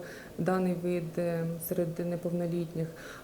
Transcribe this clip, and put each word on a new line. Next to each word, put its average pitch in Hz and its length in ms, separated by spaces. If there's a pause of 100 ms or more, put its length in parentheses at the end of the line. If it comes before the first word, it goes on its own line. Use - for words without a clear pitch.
(380)
даний 185 360 (100)
вид, 180 200 (140)
е, 170 260 (240)
серед 175 320
неповнолітніх. 170 880 (360)